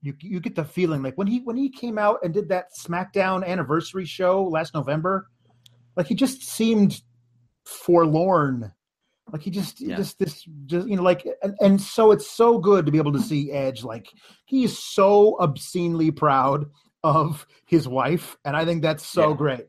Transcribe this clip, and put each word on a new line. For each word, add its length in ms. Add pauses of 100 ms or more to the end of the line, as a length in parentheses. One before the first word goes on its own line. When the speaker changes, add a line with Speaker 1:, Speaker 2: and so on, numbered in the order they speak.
Speaker 1:
you, 180
you 200
get 160
the 100
feeling, 380
like, 120
when 120
he, 140
when 160
he 120
came 300
out 240
and 100
did 160
that 260
SmackDown 680
anniversary 600
show 380
last 300
November, 560 (640)
like, 120
he 80
just 280
seemed 580 (640)
forlorn. 1080 (580)
Like, 100
he 100
just, 280
he 80
Speaker 2:
Yeah. 100
Speaker 1:
just, 200
this, 260 (220)
just, 220
you 80
know, 80
like, 220 (180)
and, 180
and 200
so 300
it's 180
so 280
good 300
to 40
be 60
able 160
to 80
see 300
Edge. 320
Like, 280 (340)
he's 320
so 640
obscenely 720
proud 580 (340)
of 440 (180)
his 220
wife, 580
and 100
I 100
think 160
that's 240
so 240
Speaker 2:
Yeah. 60
Speaker 1:
great. 340